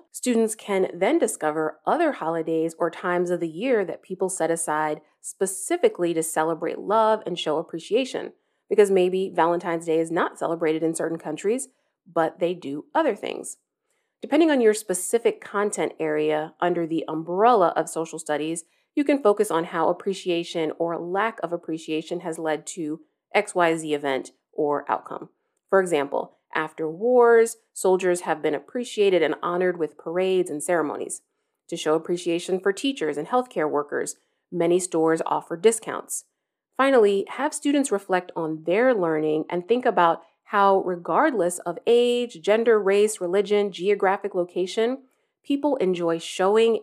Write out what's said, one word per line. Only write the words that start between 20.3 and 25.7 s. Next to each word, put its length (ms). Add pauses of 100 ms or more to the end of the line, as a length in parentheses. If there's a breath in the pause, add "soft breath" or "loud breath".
or 180
lack 460
of 100
appreciation 680
has 180
led 260
to 360 (300)
X 220
Y 220
Z 180
event 380 (200)
or 400
outcome. 380 (400)
For 100